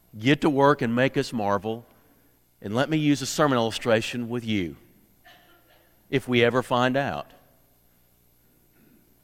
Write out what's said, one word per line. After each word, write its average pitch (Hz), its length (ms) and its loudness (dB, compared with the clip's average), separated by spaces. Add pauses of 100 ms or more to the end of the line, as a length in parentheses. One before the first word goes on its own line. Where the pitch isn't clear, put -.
(180)
Get 135 240 2
to 170 80 2
work 143 320 4
and 117 120 -2
make 135 220 0
us 135 160 -4
marvel, 110 520 -2 (800)
and 104 120 -6
let 143 160 0
me 156 60 0
use 147 260 2
a 127 40 -8
sermon 147 300 2
illustration 113 720 -2
with 120 160 -6
you, 92 320 -2 (1300)
if 135 160 -2
we 123 160 2
ever 120 200 2
find 127 340 0
out. 104 340 -6 (1900)